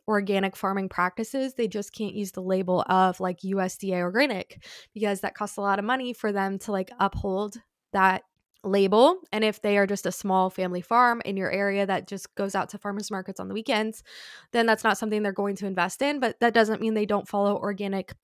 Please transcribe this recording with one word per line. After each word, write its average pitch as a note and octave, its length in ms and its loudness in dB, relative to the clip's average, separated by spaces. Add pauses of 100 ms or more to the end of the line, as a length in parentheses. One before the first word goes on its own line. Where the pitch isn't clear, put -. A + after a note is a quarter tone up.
organic G3 480 0
farming G3 340 -2
practices. A3+ 640 -2
They A#3 120 0
just G3+ 260 -6
can't G3+ 220 -8
use G3+ 160 -6
the F#3+ 120 -10
label F#3 400 0
of, F#3 360 4
like, F#3 240 -4
U G3 180 -2
S F#3 160 -2
D F#3+ 160 -4
A F3+ 100 0
organic G3+ 640 -2 (300)
because G3+ 260 -2
that - 140 -6
costs - 220 -8
a G#3 60 -6
lot G3+ 180 0
of G3+ 40 -4
money B3 280 -2
for A3 180 -4
them G3 300 -2
to, - 120 -6
like, F#3+ 280 -4
uphold G3 560 -2 (360)
that F#3+ 300 4 (420)
label. G#3 560 6 (100)
And G#3+ 140 0
if G#3+ 180 -2
they G#3 160 2
are G3 80 4
just G3 200 -4
a F#3 60 -2
small F#3+ 380 2
family F3+ 300 -4
farm A#3 440 4
in G3 120 -4
your F#3+ 160 -2
area G3 340 0
that F#3 220 -2
just - 260 -12
goes G3 220 -4
out F#3 140 -2
to G#3 80 -14
farmers G3+ 340 -8
markets F#3+ 260 -8
on G3 80 -8
the F#3+ 80 -8
weekends, A3 480 -2 (480)
then A#3 160 2
that's A3 160 2
not G#3 160 2
something G#3+ 240 -2
they're G#3 80 0
going G3+ 260 -2
to G3+ 100 -8
invest F#3 360 -2
in. D4 160 0
But B3 220 -2
that A#3 120 4
doesn't A3 280 4
mean A3 140 0
they G#3+ 120 0
don't G3+ 220 -2
follow G3+ 280 2
organic G3 680 -4